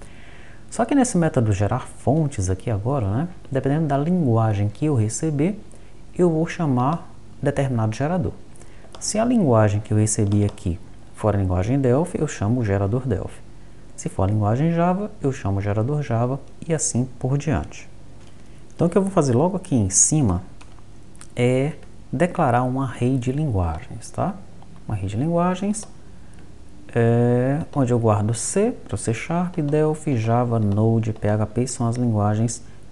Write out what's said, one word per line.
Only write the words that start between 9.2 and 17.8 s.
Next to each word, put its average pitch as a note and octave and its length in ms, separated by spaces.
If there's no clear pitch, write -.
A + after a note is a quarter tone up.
linguagem A#2 560
que - 120
eu G#2+ 60
recebi G#2 460
aqui F#2+ 340
for G#2 200
a G2 40
linguagem G2 420
Delphi, C3+ 400
eu D3+ 80
chamo A#2 320
o A#2 40
gerador G2+ 400
Delphi. - 360
Se - 120
for - 140
a F#2+ 60
linguagem G#2+ 440
Java, F3+ 380
eu C3+ 120
chamo G2 260
o - 20
gerador A2 400
Java B2 380
e E3+ 80
assim C3 360
por C3 180
diante. A2 520